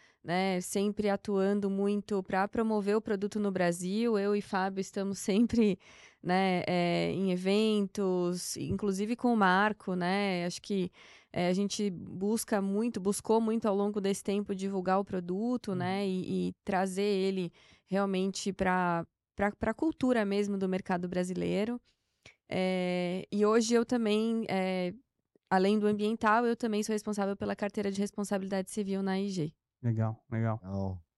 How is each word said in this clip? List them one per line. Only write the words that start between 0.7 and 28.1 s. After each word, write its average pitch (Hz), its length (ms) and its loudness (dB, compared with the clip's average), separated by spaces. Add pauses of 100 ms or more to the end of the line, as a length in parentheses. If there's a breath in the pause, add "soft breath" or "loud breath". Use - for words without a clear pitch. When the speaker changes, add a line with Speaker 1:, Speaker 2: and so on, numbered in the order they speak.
Speaker 1:
atuando 196 600 0
muito 202 540 0
pra 190 240 0
promover 214 480 0
o 220 60 2
produto 208 400 -2
no 202 100 0
Brasil. 185 680 0
Eu 202 160 2
e 208 80 2
Fábio 190 380 -2
estamos 196 400 -4
sempre, 214 580 4 (460 loud breath)
né, 185 420 2
é, 170 460 2
em 185 200 0
eventos, 190 1200 0
inclusive 196 640 -2
com 247 160 2
o 226 40 4
Marco, 196 580 2
né, 180 500 0
acho 175 160 -6
que, 196 280 -2 (440 loud breath)
é, 175 160 0
a 185 40 2
gente 202 360 0
busca 202 720 -2
muito, 202 400 -2
buscou 208 400 0
muito 220 260 0
ao 196 80 2
longo 208 240 0
desse 196 240 -2
tempo 202 320 -2
divulgar 190 420 0
o 202 60 0
produto, 196 680 -4
Speaker 2:
Uhum. 185 60 -2
Speaker 1:
né, 190 300 -2
e, 185 420 -2
e 180 40 -6 (100)
trazer 190 380 -2
ele 190 500 0 (340 loud breath)
realmente 196 680 0
pra, 180 520 0 (300)
pra, 202 160 0
pra 220 220 -4
cultura 254 500 2
mesmo 202 340 0
do 190 120 0
mercado 180 400 -2
brasileiro. 180 720 -2 (720 soft breath)
É, 180 800 -2
e 208 140 2
hoje 226 300 4
eu 233 100 4
também, 226 640 2
é, 185 420 0 (600)
além 190 260 4
do 208 80 2
ambiental, 214 640 2
eu 233 80 2
também 214 260 -2
sou 220 120 -4
responsável 202 440 -2
pela 202 180 -4
carteira 202 360 -2
de 196 100 -2
responsabilidade 196 680 -4